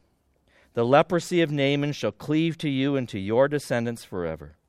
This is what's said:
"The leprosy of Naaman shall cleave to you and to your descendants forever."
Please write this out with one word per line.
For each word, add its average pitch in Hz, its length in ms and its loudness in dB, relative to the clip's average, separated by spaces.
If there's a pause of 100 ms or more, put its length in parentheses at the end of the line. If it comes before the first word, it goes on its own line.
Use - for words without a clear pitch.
(760)
"The 117 100 0
leprosy 165 560 2
of 160 100 2
Naaman 143 420 0
shall 117 200 -4
cleave 156 460 -2
to 156 100 -4
you 139 280 0
and 127 120 -2
to 110 100 -8
your 113 300 2
descendants 120 560 -4
forever." 80 520 -8 (120)